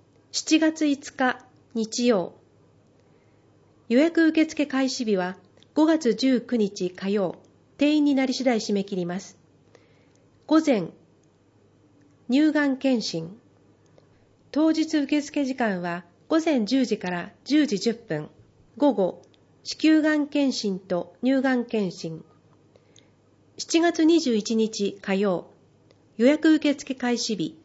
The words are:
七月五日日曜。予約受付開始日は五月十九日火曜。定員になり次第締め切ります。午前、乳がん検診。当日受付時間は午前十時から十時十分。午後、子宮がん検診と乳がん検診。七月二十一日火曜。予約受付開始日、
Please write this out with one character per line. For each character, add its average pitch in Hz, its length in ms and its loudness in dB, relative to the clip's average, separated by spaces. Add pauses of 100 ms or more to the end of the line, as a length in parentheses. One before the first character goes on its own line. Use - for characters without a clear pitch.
(300)
七 - 280 0
月 311 280 0
五 285 280 -4
日 - 320 -4 (280)
日 226 320 -4
曜。 202 280 0 (1500)
予 233 100 4
約 330 280 4
受 311 180 2
付 302 220 -4
開 269 240 -2
始 254 160 -6
日 208 100 0
は 180 220 -4 (360)
五 311 120 4
月 311 280 2
十 247 280 2
九 247 140 -4
日 196 340 -2
火 190 180 -8
曜。 202 280 -2 (420)
定 294 160 4
員 302 100 4
に 285 100 4
な 262 120 2
り 262 80 -2
次 254 100 -4
第 240 140 2
締 208 160 -4
め 196 100 0
切 196 120 -10
り 180 100 -4
ま 180 140 -6
す。 - 180 -18 (1080)
午 311 140 4
前、 247 280 0 (1400)
乳 294 240 4
が 294 140 0
ん 262 100 0
検 254 260 0
診。 165 360 -8 (1120)
当 320 220 2
日 311 260 -2
受 285 220 -2
付 294 260 -4
時 254 100 -6
間 202 240 -2
は 175 240 -6 (240)
午 320 160 2
前 262 220 0
十 262 180 0
時 208 140 -2
か 180 120 -8
ら 175 220 -8 (120)
十 254 200 2
時 196 140 -2
十 220 160 -2
分。 151 340 -8 (480)
午 285 160 4
後、 190 300 -2 (400)
子 - 200 -12
宮 311 200 4
が 302 120 2
ん 294 120 0
検 285 280 0
診 190 240 -4
と - 440 -6
乳 262 180 2
が 262 140 0
ん 240 100 -2
検 208 320 -4
診。 160 260 -12 (1300)
七 - 240 0
月 330 240 2
二 320 160 4
十 247 160 0
一 214 200 -2
日 214 440 -2
火 196 140 -4
曜。 190 360 -2 (680)
予 226 80 4
約 302 280 4
受 294 200 2
付 269 200 -10
開 240 220 -4
始 226 200 -4
日、 165 280 -6